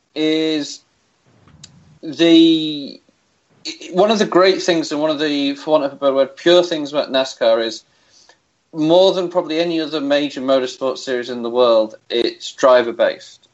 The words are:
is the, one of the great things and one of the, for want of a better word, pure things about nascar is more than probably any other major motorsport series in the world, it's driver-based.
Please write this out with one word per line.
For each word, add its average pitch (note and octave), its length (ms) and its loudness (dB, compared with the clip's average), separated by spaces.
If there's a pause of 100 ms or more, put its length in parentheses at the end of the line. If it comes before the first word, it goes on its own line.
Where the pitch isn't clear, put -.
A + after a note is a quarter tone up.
(160)
is D#3 680 -4 (1200)
the, D#3+ 1000 2 (920)
one G3+ 200 2
of G#3+ 80 0
the G#3+ 60 2
great F3+ 360 2
things E3 300 -2
and D3 80 -4
one D#3 120 0
of C#3+ 80 -4
the, C#3+ 360 -2
for D3 160 -6
want D3+ 140 2
of C#3 80 -6
a - 20 -18
better C#3 200 0
word, C3+ 200 0
pure F3 280 4
things D3+ 280 -6
about C#3+ 180 -4
nascar A#2+ 540 0
is A2+ 200 -8 (920)
more E3+ 400 4
than F3+ 160 -4
probably D#3+ 300 -4
any E3+ 200 -2
other D3+ 220 -6
major C#3+ 400 -2
motorsport C3 560 -2
series B2 320 -6
in A#2+ 140 -8
the A#2 60 -6
world, A#2 460 2 (140)
it's - 420 -4
driver-based. A#2 1040 0